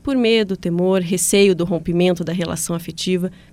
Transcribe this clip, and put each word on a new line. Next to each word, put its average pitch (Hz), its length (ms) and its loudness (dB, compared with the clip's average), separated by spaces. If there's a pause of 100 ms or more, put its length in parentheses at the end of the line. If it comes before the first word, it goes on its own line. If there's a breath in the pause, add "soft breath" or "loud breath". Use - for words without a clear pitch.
por 277 140 -2
medo, 226 400 2
temor, 180 460 0
receio 190 520 2
do 170 120 -2
rompimento 175 580 0
da 165 100 -6
relação 170 420 -4
afetiva, 180 560 -4 (220 loud breath)